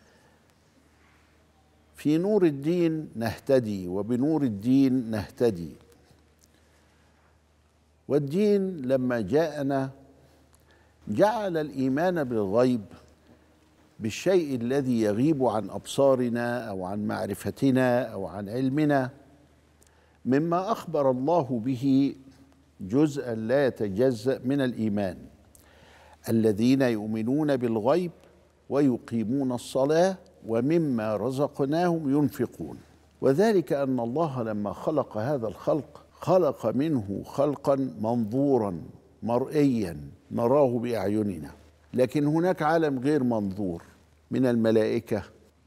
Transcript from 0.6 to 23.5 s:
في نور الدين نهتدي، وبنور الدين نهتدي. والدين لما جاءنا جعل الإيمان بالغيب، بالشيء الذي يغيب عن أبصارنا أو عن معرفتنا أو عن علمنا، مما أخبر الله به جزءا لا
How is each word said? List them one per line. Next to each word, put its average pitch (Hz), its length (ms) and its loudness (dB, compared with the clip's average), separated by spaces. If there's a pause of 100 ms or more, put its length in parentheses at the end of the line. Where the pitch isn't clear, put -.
في 151 220 0
نور 190 280 2
الدين 160 680 0
نهتدي، 110 720 0
وبنور 123 560 -2
الدين 127 680 2
نهتدي. 95 600 -2 (2250)
والدين 185 720 0
لما 127 400 0
جاءنا 139 680 -2 (1160)
جعل 190 500 0
الإيمان 147 680 -2
بالغيب، 117 600 2 (1120)
بالشيء 143 560 0
الذي 123 460 0
يغيب 127 440 2
عن 104 240 0
أبصارنا 120 1000 0
أو 92 160 -8
عن 104 220 -4
معرفتنا 120 960 0
أو 101 240 -8
عن 98 220 -10
علمنا، 135 600 0 (1160)
مما 170 460 0
أخبر 151 400 0
الله 131 540 0
به 135 500 2 (680)
جزءا 127 540 0
لا 123 300 2